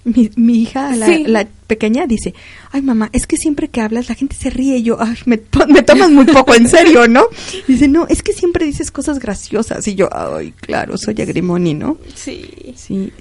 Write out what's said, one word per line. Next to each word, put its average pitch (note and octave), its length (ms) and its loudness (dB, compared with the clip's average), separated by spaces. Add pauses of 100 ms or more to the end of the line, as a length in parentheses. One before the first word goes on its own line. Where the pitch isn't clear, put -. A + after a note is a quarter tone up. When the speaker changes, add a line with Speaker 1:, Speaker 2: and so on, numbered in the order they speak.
Speaker 1:
Mi, A3+ 320 2
mi A#3 260 2
hija, C4+ 340 -4
la, A3 100 -2
Speaker 2:
Sí. D#4 200 2
Speaker 1:
la A3 200 0 (200)
pequeña, A3+ 400 -2
dice, G#3+ 260 -4 (400)
"Ay, C#4 80 -4
mamá, A3+ 320 -2
es - 140 -4
que D#4+ 100 -4
siempre D4+ 320 -4
que A#3 140 -6
hablas A3+ 260 -6
la A#3 60 -8
gente C4+ 200 -6
se - 140 -8
ríe." B3+ 300 -2
Y A#3 60 -4
yo, A#3 160 -2
"Ay, A3+ 160 -4 (100)
me A#3 100 2
to-, C#4+ 320 0
me C#4+ 140 6
tomas D#4+ 280 6
muy C#4+ 140 8
poco C4+ 300 4
en A#3 120 6
serio, D#4 400 6
¿no?" B3 200 4 (420)
Dice, C#4 200 4
"No, D4+ 200 2
es - 140 -2
que G#4+ 100 -4
siempre F4 320 -2
dices D4 260 -6
cosas C#4+ 280 -6
graciosas." - 680 -6
Y G3+ 100 -6
yo, F#3+ 140 0
"Ay, D#2 420 -10
claro, - 440 -8
soy G#3+ 240 -8
Agrimoni, F3 540 -4
¿no?" C#4+ 240 -6 (160)
Speaker 2:
Sí. - 600 -18
Speaker 1:
Sí, - 460 -10